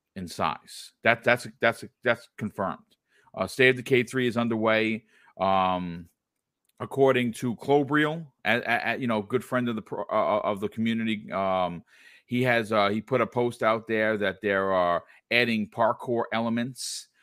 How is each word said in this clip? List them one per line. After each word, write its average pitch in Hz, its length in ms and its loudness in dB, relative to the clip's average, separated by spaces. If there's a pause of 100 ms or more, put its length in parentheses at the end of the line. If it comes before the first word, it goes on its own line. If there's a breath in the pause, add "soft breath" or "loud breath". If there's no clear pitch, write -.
(160)
in 92 100 -10
size. - 640 -6 (120)
That, 117 180 2
that's, 120 240 2 (140)
that's, 117 240 0 (180)
that's 120 360 -2
confirmed. 95 400 -6 (560)
Uh, 98 120 -2
State 127 220 4
of 131 80 4
Decay 123 280 2
three 127 220 -2
is 117 120 -2
underway. 110 680 0 (340 soft breath)
Um, 92 720 0 (720)
according 123 540 2
to 120 220 -4
Clobriel, 147 720 0 (200)
a-, 110 100 2
a-, 117 380 -2
a-, - 20 -8
you 131 100 -4
know, 110 140 0
good 117 240 -4
friend 123 240 -2
of 117 80 -4
the 107 60 -6
pro-, - 280 -8
uh, 101 280 2
uh, - 60 0
of 101 160 -2
the 104 80 -4
community, 110 640 -4
um, 92 540 -2 (420 soft breath)
he 123 160 -2
has, 117 300 2
uh, 104 160 4
he 107 120 0
put 123 200 0
a 113 60 2
post 120 360 -2
out 110 240 2
there 110 320 0
that 95 240 -2
there 98 300 2
are 87 320 2 (260 soft breath)
adding 117 380 0
parkour 117 640 0
elements, 117 760 -4 (140)